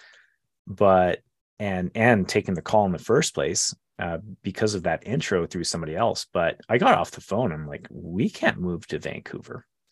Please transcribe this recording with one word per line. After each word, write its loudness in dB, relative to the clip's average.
but, 4
and, -4
and 4
taking 0
the -4
call 2
in 0
the -4
first 0
place, -2
uh, -4
because -2
of -4
that -2
intro -2
through -6
somebody -6
else. -2
But 0
I 4
got 4
off -4
the -16
phone. -2
I'm -8
like, -12
"We -4
can't -2
move -4
to -6
Vancouver." -12